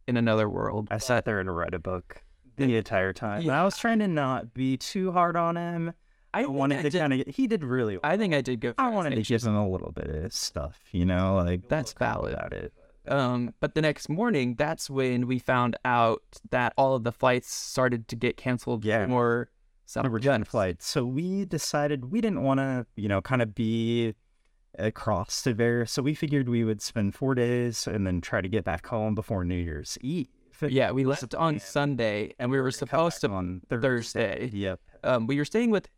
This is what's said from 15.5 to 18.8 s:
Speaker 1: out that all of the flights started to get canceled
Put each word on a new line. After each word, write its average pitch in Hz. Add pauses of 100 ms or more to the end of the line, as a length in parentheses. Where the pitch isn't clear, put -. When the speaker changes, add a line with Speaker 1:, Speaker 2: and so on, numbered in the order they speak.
Speaker 1:
out 120 (280)
that 127
all 135
of 113
the 120
flights 127
started 123
to 131
get 120
canceled 120